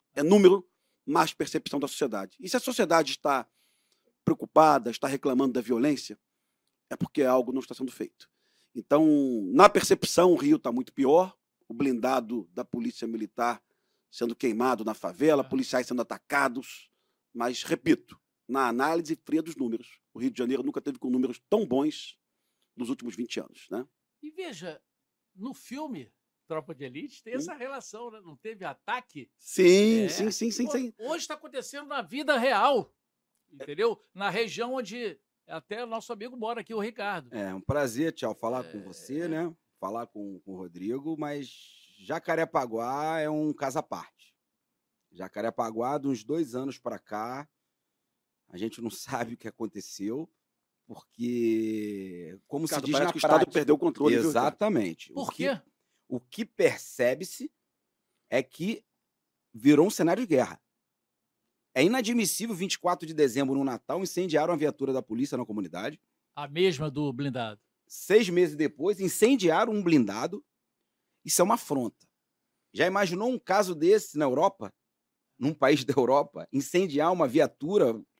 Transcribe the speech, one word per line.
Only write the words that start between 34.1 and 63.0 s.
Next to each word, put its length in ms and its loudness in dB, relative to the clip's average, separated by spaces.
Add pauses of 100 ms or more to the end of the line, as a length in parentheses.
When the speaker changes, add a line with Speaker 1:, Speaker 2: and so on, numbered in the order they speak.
Speaker 2:
Na 160 -4
região 440 -4
onde 440 -8 (280)
até 380 -10
o 20 -6
nosso 260 -10
amigo 240 -12
mora 260 -6
aqui, 100 -14
o 80 -4
Ricardo. 540 -8
Speaker 3:
É, 200 -6
um 60 -10
prazer, 520 -2
Tchau, 220 -6
falar 300 -4
com 140 -14
Speaker 2:
É. 40 -12
Speaker 3:
você, 460 -10
né? 260 -4 (240)
Falar 280 -8
com, 340 -14
com 140 -16
o 20 -10
Rodrigo, 640 -8
mas 560 -10 (240)
Jacarepaguá 1200 -2
é 80 -2
um 240 -2
caso 260 -4
à 40 -2
parte. 520 -14 (800)
Jacarepaguá, 840 -4
de 100 -4
uns 160 -4
dois 300 -4
anos 240 -8
pra 200 -8
cá, 500 -10 (1000)
a 80 -18
gente 240 -8
não 100 -8 (100)
<laughs> 300 -6
sabe 40 -12
o 20 -10
que 120 -16
aconteceu, 840 -10 (560)
porque, 1600 -4
como 200 -6
se 80 -4
Speaker 1:
Ricardo, 120 -4
Speaker 3:
diz 60 -2
Speaker 1:
parece 140 2
Speaker 3:
na 60 -2
Speaker 1:
que 40 -14
o 20 -6
Estado 140 2
Speaker 3:
prática 200 4
Speaker 1:
perdeu 220 4
o 40 4
controle, 360 2
viu, 140 2
Ricardo? 180 2
Speaker 3:
Exatamente. 640 -2
Speaker 2:
Por 160 -6
Speaker 3:
O 20 -4
que, 180 -4
Speaker 2:
quê? 140 -4 (460)
Speaker 3:
o 120 -8
que 240 -12
percebe-se 1080 -2 (800)
é 120 2
que 420 -6 (680)
virou 340 8
um 40 0
cenário 320 0
de 60 -6
guerra. 320 0 (1120)
É 80 6
inadmissível, 720 0
vinte 200 -4
e 40 -4
quatro 280 -2